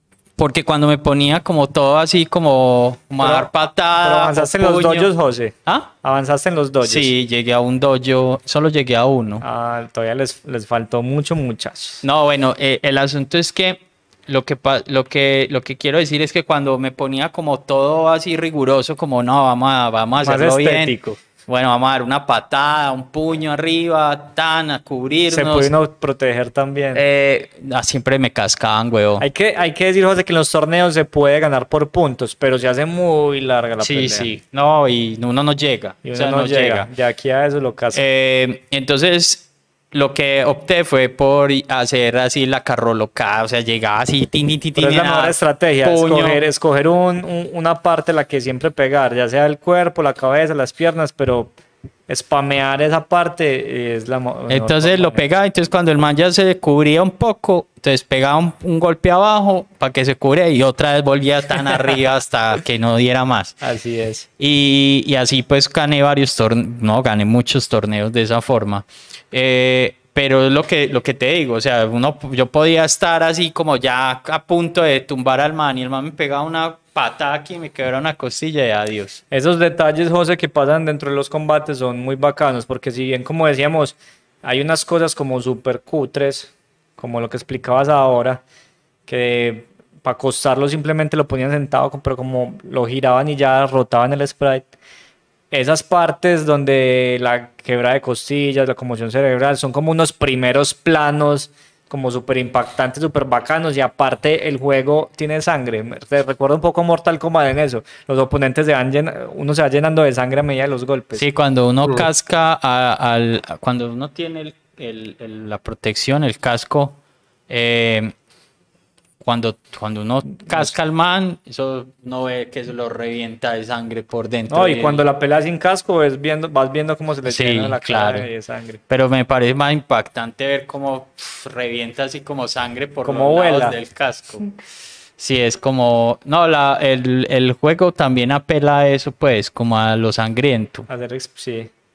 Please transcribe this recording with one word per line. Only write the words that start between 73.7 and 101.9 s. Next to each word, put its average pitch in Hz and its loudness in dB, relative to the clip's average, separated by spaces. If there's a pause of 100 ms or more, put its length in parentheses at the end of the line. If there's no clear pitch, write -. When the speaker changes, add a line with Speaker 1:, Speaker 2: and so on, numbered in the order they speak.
Speaker 1:
ya 127 0
a 151 -6
punto 170 0
de 139 2
tumbar 131 0
al 151 0
man 147 -2
y 127 -6
el 127 -8
man 135 -6
me 156 -10
pegaba 143 -4
una 165 -6 (180)
patada 143 -2
aquí, 151 -10
me 156 -14
quebraba 131 -4
una 151 -4
costilla 147 -4
y 110 0
adiós. 104 -4
Speaker 2:
Esos 151 0
detalles, 165 2
José, 170 2
que 160 -4
pasan 151 2
dentro 147 -4
de 139 -2
los 139 -2
combates 151 -2
son 123 -4
muy 131 -6
bacanos, 139 0
porque 127 -6
si 127 -6
bien, 127 -4
como 160 -2
decíamos, 147 0 (480)
hay 131 -2
unas 156 -2
cosas 165 0
como 131 -4
súper 127 -4
cutres, 139 -4 (400)
como 120 -10
lo 117 -4
que - -10
explicabas 131 0
ahora, 127 2 (640)
que 120 -2 (360)
pa' 127 -2
acostarlo 135 0
simplemente 156 -2
lo 147 0
ponían 131 -4
sentado, 139 -2 (120)
pero 135 -4
como 127 -6 (160)
lo 127 -2
giraban 131 0
y 147 -4
ya 135 2
rotaban 127 2
el 139 -2
sprite, 131 -4 (720)
esas 143 0
partes 170 0
donde 131 2
la 123 -2
quebra 123 -2
de 139 0
costillas, 139 -2
la 127 -4
conmoción 117 -8
cerebral, 135 0
son 131 -4
como 156 -2
unos 165 0
primeros 131 0
planos 147 0 (380)
como 131 -6